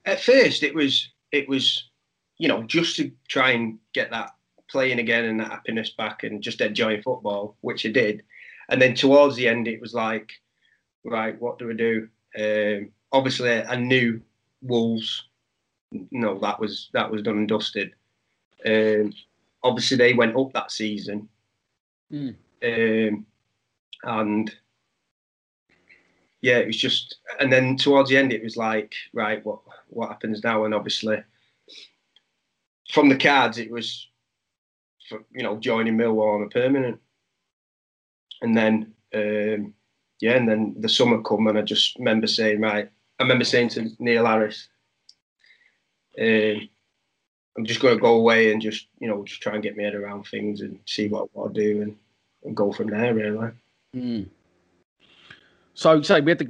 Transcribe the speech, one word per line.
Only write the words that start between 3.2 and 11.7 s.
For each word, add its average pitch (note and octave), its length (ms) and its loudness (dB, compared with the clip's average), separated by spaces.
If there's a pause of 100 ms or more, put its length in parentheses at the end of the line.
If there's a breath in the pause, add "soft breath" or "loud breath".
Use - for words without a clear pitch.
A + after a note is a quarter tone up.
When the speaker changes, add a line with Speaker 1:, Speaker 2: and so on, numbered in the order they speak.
Speaker 1:
try C3 240 2
and A2+ 260 -2 (140)
get B2+ 180 -4
that A2+ 240 -8 (340)
playing C3 300 0
again A#2 260 0
and A2 160 -2
that G#2+ 100 -6
happiness A2 400 -8
back - 340 -8
and G#2+ 180 -10
just A#2 180 -8
enjoying A2 420 -2
football, G#2 580 -6
which - 260 -8
I A2 40 -2
did. A2 320 0 (460 loud breath)
And C3+ 140 0
then B2 120 0
towards C#3 420 4
the B2 120 -2
end, A#2 200 -2
it A2 120 -8
was A#2 140 -14
like, A2 380 -6 (720)
"Right, A2 360 -6
what A#2+ 200 -8
do A#2+ 80 -8
we A#2 60 -6